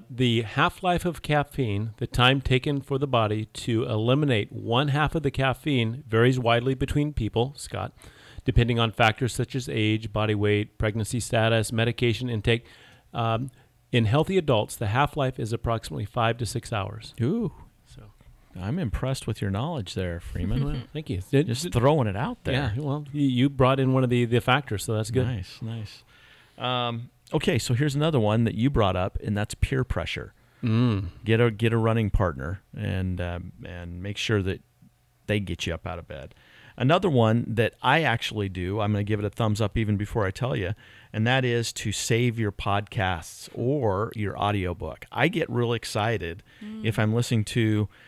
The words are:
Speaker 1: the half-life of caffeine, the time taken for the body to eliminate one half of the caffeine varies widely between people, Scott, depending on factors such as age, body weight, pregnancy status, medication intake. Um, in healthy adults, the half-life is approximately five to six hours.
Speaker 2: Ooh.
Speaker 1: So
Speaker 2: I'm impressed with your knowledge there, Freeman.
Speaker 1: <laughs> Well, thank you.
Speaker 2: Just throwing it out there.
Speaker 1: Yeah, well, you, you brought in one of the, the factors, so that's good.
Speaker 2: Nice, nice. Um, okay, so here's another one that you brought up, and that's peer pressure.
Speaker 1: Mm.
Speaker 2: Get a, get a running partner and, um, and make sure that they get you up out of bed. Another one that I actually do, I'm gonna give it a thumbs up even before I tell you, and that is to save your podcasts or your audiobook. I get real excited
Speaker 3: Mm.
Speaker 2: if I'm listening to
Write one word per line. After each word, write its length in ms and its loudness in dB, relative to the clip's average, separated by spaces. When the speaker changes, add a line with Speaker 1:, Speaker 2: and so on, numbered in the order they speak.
Speaker 1:
the 320 2
half-life 640 0
of 160 -4
caffeine, 760 0
the 100 -4
time 340 4
taken 400 0
for 160 -4
the 80 0
body 480 2
to 300 0
eliminate 680 2
one 360 0
half 260 0
of 80 0
the 80 0
caffeine 800 0
varies 320 6
widely 340 2
between 400 0
people, 420 0
Scott, 380 -8
depending 340 4
on 120 4
factors 400 4
such 240 -4
as 140 -4
age, 420 0
body 220 0
weight, 460 0
pregnancy 400 -2
status, 520 2
medication 600 0
intake. 340 0
Um, 380 -2
in 140 4
healthy 340 2
adults, 360 0
the 120 -4
half-life 520 0
is 140 -4
approximately 520 -4
five 340 0
to 80 -4
six 260 -6
hours. 480 -6
Speaker 2:
Ooh. 320 0
Speaker 1:
So 160 -20
Speaker 2:
I'm 200 -4
impressed 480 -4
with 120 -4
your 120 -2
knowledge 420 -4
there, 260 -4
Freeman. 440 -4
Speaker 1:
<laughs> 20 0
Well, 120 -2
thank 180 -8
you. 100 -4
Speaker 2:
Just 400 2
throwing 360 4
it 100 -2
out 260 -6
there. 320 0
Speaker 1:
Yeah, 80 -4
well, 300 -4
you, 140 0
you 220 4
brought 300 4
in 140 2
one 100 4
of 60 2
the, 160 4
the 160 2
factors, 440 0
so 100 -2
that's 160 -2
good. 160 2
Speaker 2:
Nice, 340 -8
nice. 400 -10
Um, 520 -4
okay, 260 2
so 140 0
here's 220 0
another 240 2
one 260 4
that 100 0
you 140 2
brought 260 2
up, 260 -2
and 160 -2
that's 180 -4
peer 280 0
pressure. 500 -6
Speaker 1:
Mm. 440 2
Speaker 2:
Get 160 4
a, 100 4
get 220 0
a 40 2
running 320 2
partner 520 0
and, 440 -4
um, 320 -6
and 360 -12
make 140 -8
sure 260 0
that 200 -4
they 140 0
get 260 -6
you 60 -4
up 120 -10
out 140 -8
of 80 -16
bed. 260 -14
Another 320 4
one 380 4
that 340 0
I 220 4
actually 440 -2
do, 320 -4
I'm 140 0
gonna 100 0
give 160 -2
it 60 -4
a 40 -2
thumbs 300 0
up 180 -2
even 200 0
before 280 -2
I 60 -2
tell 240 -4
you, 200 -4
and 160 0
that 160 2
is 300 0
to 180 -6
save 480 0
your 140 0
podcasts 1000 -4
or 640 0
your 240 -4
audiobook. 720 -2
I 160 2
get 220 0
real 240 0
excited 680 -2
Speaker 3:
Mm. 220 -12
Speaker 2:
if 120 0
I'm 160 2
listening 320 0
to 440 0